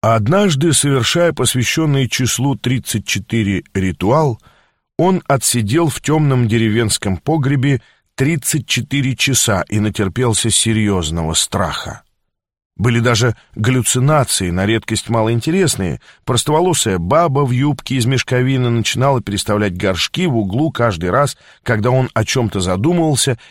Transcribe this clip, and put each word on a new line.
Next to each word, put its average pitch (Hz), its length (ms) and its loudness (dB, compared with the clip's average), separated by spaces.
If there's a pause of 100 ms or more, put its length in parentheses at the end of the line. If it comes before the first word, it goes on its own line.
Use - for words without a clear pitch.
Однажды, 143 720 2
совершая 143 600 2
посвящённый 135 760 0
числу 131 460 -2
тридцать 117 500 -4
четыре 101 600 -2 (100)
ритуал, 104 640 0 (560)
он 180 300 2
отсидел 131 640 0
в - 120 -6
тёмном 143 460 2
деревенском 110 680 0
погребе 139 680 0 (320)
тридцать 156 540 -2
четыре 131 480 -2
часа 117 520 0
и 107 120 0
натерпелся 107 680 0
серьёзного 90 840 0
страха. - 680 -4 (760)
Были 117 240 0
даже 117 360 2 (200)
галлюцинации, 127 920 0
на 90 160 0
редкость 107 460 -2
малоинтересные. 113 920 0 (240)
Простоволосая 147 720 0
баба 139 480 2
в 123 60 -2
юбке 139 460 -2
из 117 100 0
мешковины 127 640 0
начинала 123 500 0
переставлять 101 560 -2
горшки 98 500 -2
в 139 80 0
углу 117 360 0
каждый 90 400 -2
раз, 135 260 0 (260)
когда 113 280 0
он 131 240 2
о 110 100 0
чём-то 110 360 -2
задумывался 131 800 0 (120)